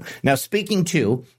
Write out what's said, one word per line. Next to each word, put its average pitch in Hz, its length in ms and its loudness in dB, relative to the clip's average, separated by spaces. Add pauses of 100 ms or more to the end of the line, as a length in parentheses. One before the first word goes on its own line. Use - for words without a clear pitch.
(220)
Now, 135 140 4
speaking 202 480 -2
to 127 400 0 (140)